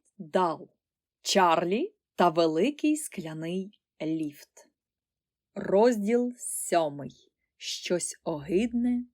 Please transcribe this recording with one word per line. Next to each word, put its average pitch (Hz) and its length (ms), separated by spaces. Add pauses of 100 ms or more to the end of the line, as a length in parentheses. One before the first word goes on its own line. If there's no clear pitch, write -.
(180)
Дал. 170 520 (520)
Чарлі 180 720 (220)
та 175 140
великий 170 680
скляний 170 840 (220)
ліфт. 156 680 (880)
Розділ 226 840
сьомий. 143 920 (260)
Щось - 680
огидне 233 800 (100)